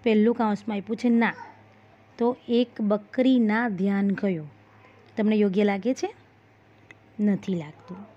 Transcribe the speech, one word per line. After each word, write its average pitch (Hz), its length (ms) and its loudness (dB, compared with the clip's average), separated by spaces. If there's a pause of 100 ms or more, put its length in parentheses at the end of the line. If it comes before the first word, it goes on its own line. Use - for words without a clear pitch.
પહેલું 220 320 4
કાઉન્સમાં 214 420 -2
આપ્યું 208 200 -8
છે 247 120 0
ના, 233 240 2 (840)
તો 240 200 -2 (100)
"એક 240 340 0
બકરીના 226 880 0
ધ્યાન 196 380 0
ગયું." 185 440 -4 (680)
તમને 214 180 2
યોગ્ય 208 280 2
લાગે 202 300 0
છે? 381 220 -6 (1040)
નથી 196 360 0
લાગતું. 165 420 -12 (180)